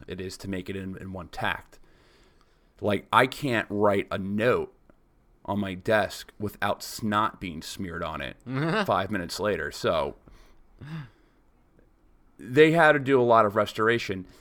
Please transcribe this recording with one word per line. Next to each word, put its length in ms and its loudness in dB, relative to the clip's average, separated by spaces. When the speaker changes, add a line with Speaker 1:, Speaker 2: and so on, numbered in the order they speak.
Speaker 1:
it 140 -10
is 180 -10
to 100 -12
make 200 -8
it 80 -8
in, 220 -10
in 160 -12
one 140 -14
tact. 500 -6
Like, 280 -2
I 160 4
can't 440 -2
write 400 2
a 80 -2
note 560 0
on 120 -4
my 140 -4
desk 640 -2
without 440 -4
snot 580 -2
being 220 -10
smeared 400 -10
on 180 -6
it 160 -10
Speaker 2:
<laughs> 400 -4
Speaker 1:
five 240 0
minutes 300 -6
later. 320 -2
So 440 -2
they 340 6
had 200 6
to 60 0
do 220 4
a 40 6
lot 200 8
of 100 0
restoration. 720 0